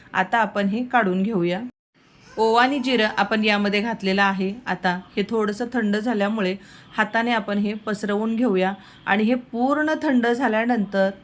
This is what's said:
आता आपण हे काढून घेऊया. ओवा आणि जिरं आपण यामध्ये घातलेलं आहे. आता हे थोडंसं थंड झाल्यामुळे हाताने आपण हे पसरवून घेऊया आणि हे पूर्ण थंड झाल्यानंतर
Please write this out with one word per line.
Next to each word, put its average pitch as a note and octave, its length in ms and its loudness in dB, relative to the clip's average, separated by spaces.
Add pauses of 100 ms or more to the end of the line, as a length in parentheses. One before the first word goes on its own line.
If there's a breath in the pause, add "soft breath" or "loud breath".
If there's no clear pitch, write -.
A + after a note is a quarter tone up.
(120)
आता F#3+ 260 0
आपण G3+ 300 0
हे A3 160 -2
काढून G3 380 0
घेऊया. F#3 380 -2 (680)
ओवा A3+ 360 2
आणि C4+ 160 2
जिरं A#3+ 380 2
आपण G#3+ 280 0
यामध्ये G#3 360 2
घातलेलं G3+ 420 0
आहे. G3 300 0 (140)
आता F3+ 280 -2 (220)
हे G#3 140 0
थोडंसं A3 420 -2
थंड G#3+ 240 0
झाल्यामुळे G#3 580 0 (420 loud breath)
हाताने A3+ 360 0
आपण G#3 260 -2
हे G3+ 180 0
पसरवून G#3+ 600 -2
घेऊया G3 360 2 (340 loud breath)
आणि G#3 180 2
हे A#3+ 100 2 (100)
पूर्ण D4 580 0
थंड B3+ 240 2
झाल्यानंतर A3 840 0 (140)